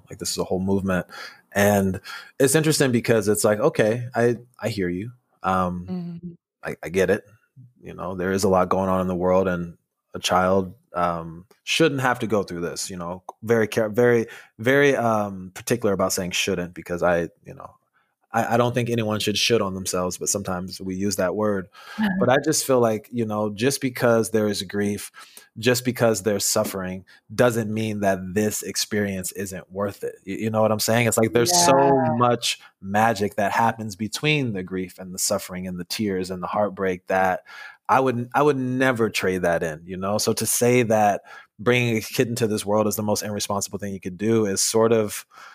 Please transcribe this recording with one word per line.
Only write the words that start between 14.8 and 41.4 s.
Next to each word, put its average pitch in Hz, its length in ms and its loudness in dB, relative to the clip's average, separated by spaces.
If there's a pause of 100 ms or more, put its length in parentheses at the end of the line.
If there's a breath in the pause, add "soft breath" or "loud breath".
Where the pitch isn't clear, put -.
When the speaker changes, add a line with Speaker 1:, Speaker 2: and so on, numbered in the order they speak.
Speaker 1:
um, 104 580 -2
particular 117 400 0
about 92 200 0
saying 90 180 -4
shouldn't, 87 420 -2
because 85 300 -6
I, 85 260 2 (160)
you - 80 -18
know, - 220 -20 (560)
I, 117 240 0
I - 20 4
don't 120 160 2
think 120 160 -2
anyone 110 300 -2
should 101 180 0
should 113 240 2
on 98 120 -2
themselves, 92 440 -4
but - 100 -6
sometimes 92 540 -4
we 95 140 -6
use 98 200 -2
that 92 200 0
word. 104 320 -2 (300 loud breath)
Speaker 2:
Uh-huh. 214 120 0 (100)
Speaker 1:
But 123 100 4
I 135 140 4
just 156 220 0
feel 131 140 4
like, 110 320 0
you 120 140 -2
know, 107 260 -2
just 117 280 -2
because 117 520 2
there 107 160 2
is 101 160 -2
grief, 101 480 -4 (460 loud breath)
just 123 280 2
because 113 380 2
there's 101 220 0
suffering, 92 600 -2 (280 soft breath)
doesn't 113 400 2
mean 107 280 -2
that 95 180 2 (140)
this 107 300 -2
experience 98 680 -4
isn't 95 400 -10
worth 98 320 -6
it. - 120 -8 (100)
You, 95 100 -6
you 110 140 -4
know 107 120 2
what 110 100 4
I'm 107 80 0
saying? 117 280 2
It's 110 100 2
like, 113 140 2
there's 117 240 2 (100)
so 135 120 6
Speaker 2:
Yeah. 135 380 2
Speaker 1:
much 120 440 0 (220 loud breath)
magic 104 540 0
that 98 180 0
happens 113 420 0
between 127 580 -2
the 92 100 -6
grief 92 360 -8
and 92 140 -14
the 92 60 -10
suffering 92 480 -4
and 90 120 -8
the 87 60 -8
tears 95 440 -2
and 92 140 -6
the - 40 -6
heartbreak 95 600 -2
that 95 340 2 (480 loud breath)
I 127 120 4
would, 120 340 -2
I 139 80 4
would 147 140 4
never 127 520 2
trade 92 340 0
that 85 200 2
in, 80 220 -6
you 90 100 -10
know? 98 220 -2
So 110 160 0
to 113 120 -2
say 123 380 4
that 104 380 4 (360 loud breath)